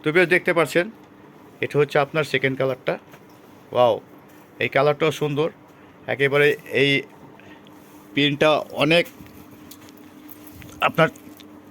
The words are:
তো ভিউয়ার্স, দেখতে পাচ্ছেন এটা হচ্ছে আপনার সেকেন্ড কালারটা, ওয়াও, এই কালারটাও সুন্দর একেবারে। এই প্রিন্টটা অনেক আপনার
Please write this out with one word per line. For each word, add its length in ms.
তো 100
ভিউয়ার্স, 240
দেখতে 220
পাচ্ছেন 280
এটা 160
হচ্ছে 260
আপনার 260
সেকেন্ড 280
কালারটা, 340
ওয়াও, 240
এই 120
কালারটাও 360
সুন্দর 380
একেবারে। 340
এই 100
প্রিন্টটা 360
অনেক 220
আপনার 220